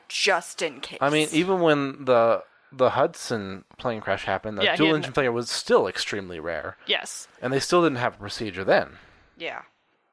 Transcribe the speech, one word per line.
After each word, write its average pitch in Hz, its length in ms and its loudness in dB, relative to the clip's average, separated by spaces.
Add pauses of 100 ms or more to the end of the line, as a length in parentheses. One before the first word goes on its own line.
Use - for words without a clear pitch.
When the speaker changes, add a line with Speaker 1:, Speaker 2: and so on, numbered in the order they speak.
Speaker 1:
just - 560 -2
in 151 180 -6
case. - 180 -12
Speaker 2:
I 139 120 2
mean, 151 200 4
even 180 280 2
when 143 460 2
the, 117 380 4 (280)
the 127 200 4
Hudson 113 760 -2 (120)
plane 113 240 -6
crash 98 240 -2
happened, 104 320 -4
the 190 60 0
Speaker 3:
Yeah, 196 80 4
he 160 60 0
Speaker 2:
dual 156 120 4
Speaker 3:
had 160 60 4
Speaker 2:
engine 151 180 -4
failure 131 180 2
was 120 200 -4
still 202 360 2
extremely 90 520 -6
rare. 82 360 -6 (120)
Speaker 3:
Yes. - 400 -6 (120)
Speaker 2:
And 127 140 -4
they 139 60 0
still 175 240 4
didn't 139 160 0
have 120 160 -2
a - 40 -20
procedure 101 440 -8
then. 107 340 0 (400)
Speaker 1:
Yeah. 143 240 -10 (520)